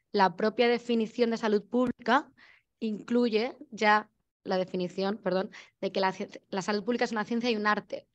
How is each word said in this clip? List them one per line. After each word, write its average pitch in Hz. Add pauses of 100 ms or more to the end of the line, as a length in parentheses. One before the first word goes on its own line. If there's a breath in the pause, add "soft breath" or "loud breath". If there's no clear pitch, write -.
(100)
La 190
propia 220
definición 233
de 226
salud 208
pública 247 (500 soft breath)
incluye 226 (120)
ya 214 (340)
la 190
definición, 185
perdón, 185 (320 loud breath)
de 196
que 196
la 190
cien-, -
la 190
salud 208
pública 240
es 220
una 208
ciencia 240
y 220
un 208
arte, -